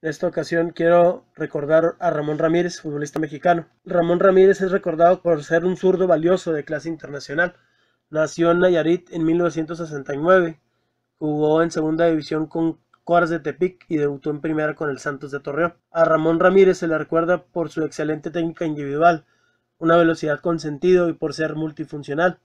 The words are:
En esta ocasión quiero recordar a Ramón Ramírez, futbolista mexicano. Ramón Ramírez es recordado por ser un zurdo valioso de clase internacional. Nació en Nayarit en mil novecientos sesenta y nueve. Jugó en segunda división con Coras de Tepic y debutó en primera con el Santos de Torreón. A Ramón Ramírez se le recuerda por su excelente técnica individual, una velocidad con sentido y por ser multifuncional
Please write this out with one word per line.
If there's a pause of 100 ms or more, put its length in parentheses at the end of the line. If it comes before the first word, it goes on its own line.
En
esta
ocasión
quiero (100)
recordar
a
Ramón
Ramírez,
futbolista
mexicano. (180)
Ramón
Ramírez
es
recordado
por
ser
un
zurdo
valioso
de
clase
internacional. (560)
Nació
en
Nayarit
en
mil
novecientos
sesenta
y
nueve. (600)
Jugó
en
segunda
división
con (240)
Coras
de
Tepic
y
debutó
en
primera
con
el
Santos
de
Torreón. (160)
A
Ramón
Ramírez
se
le
recuerda
por
su
excelente
técnica
individual, (520)
una
velocidad
con
sentido
y
por
ser
multifuncional